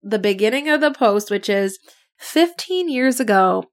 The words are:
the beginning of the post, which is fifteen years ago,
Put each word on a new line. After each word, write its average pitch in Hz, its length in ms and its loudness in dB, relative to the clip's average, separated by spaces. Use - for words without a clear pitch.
the 202 180 -4
beginning 214 480 0
of 302 120 2
the 294 120 2
post, 208 380 0
which 202 180 -2
is 196 300 -2
fifteen 349 680 -2
years 254 300 0
ago, 190 540 2